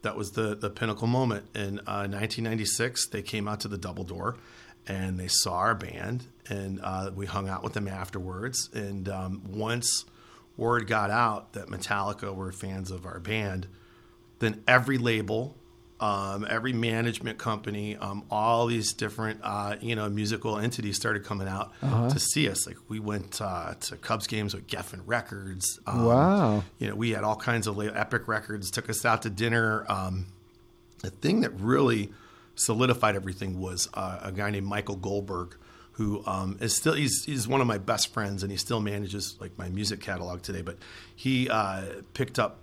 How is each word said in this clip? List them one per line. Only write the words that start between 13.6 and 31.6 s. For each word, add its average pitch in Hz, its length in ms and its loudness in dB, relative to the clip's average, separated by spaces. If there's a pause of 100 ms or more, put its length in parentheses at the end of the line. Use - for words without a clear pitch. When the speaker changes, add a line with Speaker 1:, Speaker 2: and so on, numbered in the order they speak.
Speaker 1:
then 107 280 0
every 127 300 8
label 117 600 0 (440)
um, 98 480 0
every 113 220 0
management 117 680 0
company, 104 580 -4
um, 101 340 -6
all 117 360 4
these 113 260 0
different, 107 520 -4
uh, 104 360 -2
you 117 140 -2
know, 107 160 0
musical 107 480 0
entities 107 380 -2
started 104 280 0
coming 98 240 -4
out 98 320 -4
Speaker 2:
Uh-huh. 120 300 4
Speaker 1:
to 143 80 4
see - 300 2
us. - 180 0
Like, 113 100 -12 (120)
we 110 100 -6
went, 104 420 -4
uh, 87 400 -4
to - 160 -8
Cubs 110 300 -2
games 107 260 -2
with 98 140 -8
Geffen 92 400 -6
Records. 95 800 -2
Um, 120 180 4
Speaker 2:
Wow. 123 600 8 (160)
Speaker 1:
you 110 80 0
know, 101 80 -4
we 113 140 2
had 101 120 0
all 107 140 2
kinds 117 320 2
of 101 100 -2
la-, 104 60 -2 (100)
Epic 107 320 0
Records 107 440 -2
took - 200 -4
us - 140 -2
out 113 180 6
to 110 80 -2
dinner. 110 580 2
Um, 92 380 0 (760)
the 95 80 -4
thing 190 320 2
that - 180 0